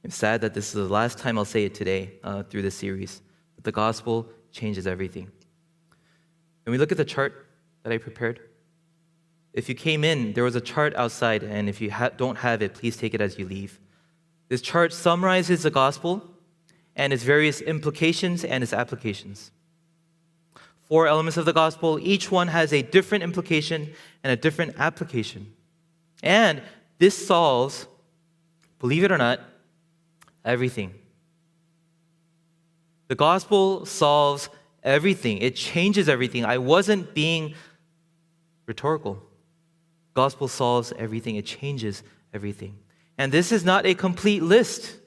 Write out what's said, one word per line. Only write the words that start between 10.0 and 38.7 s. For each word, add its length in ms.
in, 300
there 100
was 100
a 60
chart 340
outside, 480
and 280
if 100
you 100
ha-, 200
don't 260
have 240
it, 140
please 240
take 160
it 80
as 160
you 100
leave. 320
This 100
chart 320
summarizes 680
the 80
gospel 520
and 200
its 80
various 400
implications 840
and 180
its 120
applications. 800
Four 240
elements 320
of 80
the 80
gospel, 480
each 280
one 180
has 260
a 80
different 420
implication 720
and 80
a 60
different 420
application. 760
And 400
this 280
solves, 600
believe 260
it 80
or 60
not, 220
everything. 500
The 60
gospel 720
solves 640
everything. 560
It 180
changes 520
everything. 360
I 140
wasn't 560
being 400
rhetorical. 560